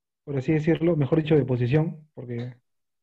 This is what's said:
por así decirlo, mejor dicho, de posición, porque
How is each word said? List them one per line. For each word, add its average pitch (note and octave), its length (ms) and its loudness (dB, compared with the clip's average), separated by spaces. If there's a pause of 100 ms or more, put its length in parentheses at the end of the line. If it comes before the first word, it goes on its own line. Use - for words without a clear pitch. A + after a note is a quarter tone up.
(240)
por C#3+ 120 -6
así C3+ 160 -2
decirlo, D#3+ 440 2
mejor D3+ 240 2
dicho, D#3 160 2
de C3+ 80 4
posición, B2+ 720 -2
porque B2 400 -10 (480)